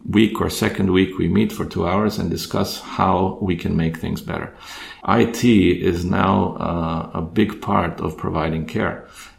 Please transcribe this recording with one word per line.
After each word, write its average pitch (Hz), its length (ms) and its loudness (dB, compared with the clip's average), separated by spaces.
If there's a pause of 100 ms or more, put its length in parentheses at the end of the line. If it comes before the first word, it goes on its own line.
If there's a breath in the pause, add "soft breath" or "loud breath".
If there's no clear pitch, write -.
week 104 320 4
or 87 100 0
second 101 420 0
week, 92 260 4
we 85 80 2
meet 104 260 2
for 85 120 -6
two 90 220 -2
hours 98 320 0
and 90 120 -2
discuss 98 500 -4
how 95 600 0
we 92 160 -2
can 87 200 -2
make 82 200 0
things 82 240 -6
better. - 320 -8 (520 loud breath)
I 113 200 4
T 101 460 4
is 87 340 0
now, 98 560 2
uh, 82 580 -4
a 80 40 -4
big 104 380 0
part 90 400 -2
of 82 160 -4
providing 80 500 -4
care, 101 400 -4 (320 loud breath)